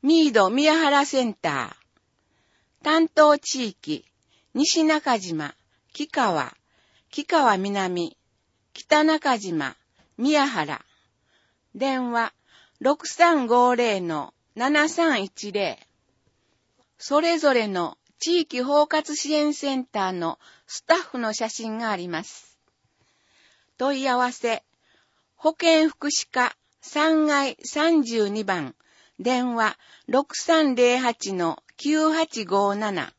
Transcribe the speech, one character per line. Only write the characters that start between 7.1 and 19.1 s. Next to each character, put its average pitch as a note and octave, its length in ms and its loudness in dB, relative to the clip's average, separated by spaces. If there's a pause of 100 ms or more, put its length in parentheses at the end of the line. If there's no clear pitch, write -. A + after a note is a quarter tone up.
川 C4 320 2
南、 F#3 600 -4 (560)
北 D4+ 300 2
中 D4+ 340 0
島、 E3 380 -6 (420)
宮 C#4+ 300 2
原。 D#3 380 -6 (880)
電 B3+ 360 -4
話、 A#3 220 -4 (460)
六 C#4 260 0
三 E4 420 2
五 B3 280 4
零 A3+ 240 0
の D#3+ 340 -6 (220)
七 D4 320 0
三 D#4 360 0
一 G3 280 -12
零。 F#3 260 -4 (1200)
そ C#4+ 220 0
れ E4+ 180 0
ぞ D4 160 2
れ A#3 140 0
の F3+ 300 -4 (200)
地 E4+ 240 0
域 B3+ 200 -6
包 C#4+ 220 2
括 D4+ 300 -2